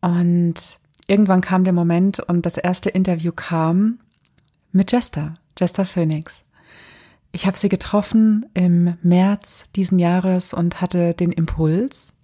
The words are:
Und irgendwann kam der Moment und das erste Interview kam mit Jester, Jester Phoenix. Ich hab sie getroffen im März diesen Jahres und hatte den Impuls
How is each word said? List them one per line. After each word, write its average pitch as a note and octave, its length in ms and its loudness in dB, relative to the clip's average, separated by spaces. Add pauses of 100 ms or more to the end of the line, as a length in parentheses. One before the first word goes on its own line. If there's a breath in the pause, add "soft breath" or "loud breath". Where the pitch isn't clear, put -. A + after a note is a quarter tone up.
Und F3 760 0 (280)
irgendwann G3 340 2
kam F#3 240 0
der F#3 80 2
Moment F3 480 0
und F3 240 -2
das - 140 -4
erste F3+ 320 -2
Interview F3 420 -2
kam F3 680 0 (760)
mit F#3+ 200 2
Jester, D#3+ 400 -2 (240)
Jester F#3 300 0
Phoenix. D#3+ 580 -4 (840 loud breath)
Ich - 160 -6
hab F#3+ 100 0
sie G3+ 140 0
getroffen G#3+ 800 2
im F3 500 2
März F#3 640 2 (100)
diesen F#3+ 240 0
Jahres F3+ 540 0
und - 300 -4
hatte F3 320 0
den F3 180 -2
Impuls E3 920 -2